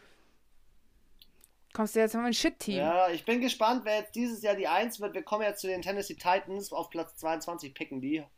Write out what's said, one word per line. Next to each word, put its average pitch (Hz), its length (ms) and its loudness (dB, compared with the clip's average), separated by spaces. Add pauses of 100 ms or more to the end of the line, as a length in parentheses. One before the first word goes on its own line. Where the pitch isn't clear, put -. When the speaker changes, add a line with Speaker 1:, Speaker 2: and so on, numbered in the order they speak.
(1700)
Speaker 1:
Kommst 214 200 -2
du 220 60 4
jetzt 220 140 4
mal 226 60 0
in 233 80 -2
ein 240 40 2
Shit-Team? 226 440 0
Speaker 2:
Ja, 185 340 4
ich - 160 -4
bin 240 160 2
gespannt, 240 420 2
wer 214 140 2
jetzt 208 160 -6
dieses 233 260 -2
Jahr 202 140 2
die 190 120 -2
Eins 202 320 2
wird. 202 160 -4
Wir 185 80 -4
kommen 214 200 0
jetzt 202 180 0
zu 190 60 -4
den 185 160 -2
Tennessee 190 320 -4
Titans. 190 580 0
Auf 160 160 -4
Platz 165 280 -6
zweiundzwanzig 160 580 -4
picken 147 260 -8
die. 147 240 -2 (140)